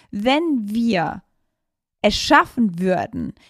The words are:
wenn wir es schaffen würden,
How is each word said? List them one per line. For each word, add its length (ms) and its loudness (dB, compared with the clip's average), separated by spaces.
wenn 320 0
wir 600 -2
es 100 2
schaffen 600 2
würden, 540 -2